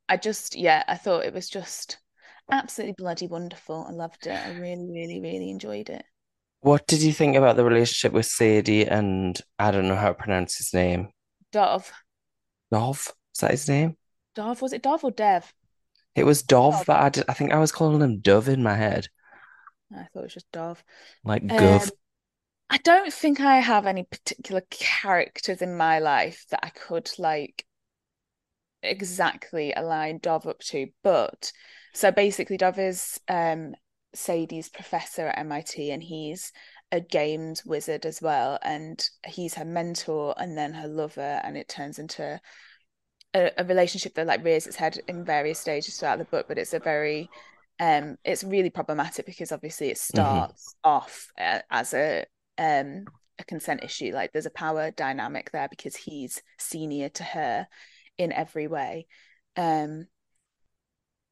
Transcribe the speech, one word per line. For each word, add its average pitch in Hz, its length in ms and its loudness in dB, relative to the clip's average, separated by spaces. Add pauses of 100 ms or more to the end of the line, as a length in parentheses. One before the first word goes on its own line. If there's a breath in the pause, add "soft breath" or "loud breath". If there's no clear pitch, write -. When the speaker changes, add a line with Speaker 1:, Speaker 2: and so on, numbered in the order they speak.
Speaker 1:
I 185 80 2
just, 208 400 -4
yeah, 156 320 4
I 180 80 0
thought 175 300 0
it - 80 -6
was 180 140 -10
just - 500 -12 (520 soft breath)
absolutely 254 480 -4
bloody 180 300 -6
wonderful. 170 600 -10
I - 40 -12
loved 165 340 -10
it. 170 60 -6 (120)
I - 60 -10
really, 175 400 -10
really, 170 300 -8
really 185 300 -8
enjoyed 202 400 -10
it. - 140 -12 (560)
Speaker 2:
What 143 260 6
did 156 160 4
you 156 100 6
think 147 240 6
about 127 200 8
the 120 80 8
relationship 117 500 4
with 113 120 4
Sadie 107 600 6
and, 95 520 2 (200)
I 104 120 4
don't 98 180 4
know 95 80 2
how 104 120 4
to 90 60 2
pronounce 92 420 0
his - 160 -8
name. 90 380 2 (420)
Speaker 1:
Dov. 190 400 0 (800)
Speaker 2:
Dov? 120 400 0 (220)
Is - 60 -10
that - 120 2
his 147 160 -2
name? 151 280 2 (380)
Speaker 1:
Dov? 220 260 -6
Was 262 140 -4
it 247 80 -8
Dov 294 220 0
or 262 60 -2
Dev? 202 440 -4 (600)
Speaker 2:
It - 100 4
was 147 180 6
Dov, 135 360 8
Speaker 1:
Dov. - 80 -2
Speaker 2:
but 147 140 6
I 139 100 6
d-, 139 180 -2
I 135 60 0
think - 180 0
I 151 60 6
was 156 120 4
calling 151 300 4
him 120 200 2
Dove 104 280 6
in 135 140 2
my 107 140 2
head. 104 320 0 (840 soft breath)
Speaker 1:
I 185 180 -14
thought 190 80 -12
it - 20 -10
was - 120 -14
just - 180 -20
Dov. 170 300 -10 (420 soft breath)
Speaker 2:
Like 107 240 0
Speaker 1:
Um, - 80 0
Speaker 2:
Gov. 98 340 8 (800)
Speaker 1:
I - 80 2
don't 349 340 6
think 285 280 0
I 277 180 8
have 226 280 4
any 190 180 -2
particular - 680 -6
characters - 920 -2
in 180 140 -4
my 160 240 4
life 147 500 0
that - 140 -2
I - 60 -6
could, - 480 -8
like, 160 480 -4 (1160)
exactly 180 880 -4
align 156 460 -4
Dov 160 280 -2
up 160 140 -8
to, 139 280 -8 (140)
but, - 500 0 (420 soft breath)
so 196 160 4
basically 202 460 2
Dov 185 220 2
is, 185 500 -4
um, 165 460 -2 (400)
Sadie's 165 540 -4
professor - 600 -8
at - 100 -4
M 151 140 -8
I 147 100 -6
T, 147 280 -8
and 147 120 -8
he's 160 500 -10 (380 soft breath)
a 175 100 0
games 160 640 -4
wizard 151 420 -4
as 160 140 -10
well, 139 420 0
and 156 460 -6 (180)
he's 170 280 -8
her 160 100 -10
mentor 165 720 -4
and 170 200 -8
then 151 160 -4
her 156 140 -12
lover, 147 540 -6
and 143 140 -10
it - 120 -12
turns 147 300 -12
into 151 420 -10 (920 soft breath)
a, 180 240 4
a 180 60 0
relationship 180 500 2
that, 160 120 -2
like, 156 180 0
rears 160 220 2
its - 100 -16
head 160 320 -4
in 175 160 -10
various 151 360 -2
stages - 380 -6
throughout 139 200 0
the 165 80 -6
book, - 220 -4
but 156 100 -6
it's 160 160 -6
a 156 60 -4
very, 151 500 -2 (500 soft breath)
um, 147 440 0
it's 190 200 -2
really 190 260 0
problematic 151 560 -6
because 165 260 -12
obviously 151 380 -8
it - 80 -8 (160)
Speaker 2:
Mm-hmm. 135 300 2
Speaker 1:
starts - 300 -16 (100)
off, - 440 0 (100)
uh, 87 220 -2 (100)
as 120 240 -2
a, 135 320 -2 (320)
um, 151 480 -2 (320)
a - 60 -16
consent 151 400 -8
issue. - 280 -8
Like, 117 200 -6
there's 156 140 -4
a 160 40 -10
power 156 400 -4
dynamic 135 600 -6
there 139 160 -6
because - 280 -14
he's 139 460 -12 (160)
senior 147 520 -8
to - 140 -12
her 151 420 -4 (520 soft breath)
in 175 140 -2
every 156 360 -6
way. 156 380 -8 (500 soft breath)
Um, 156 500 -2 (1300)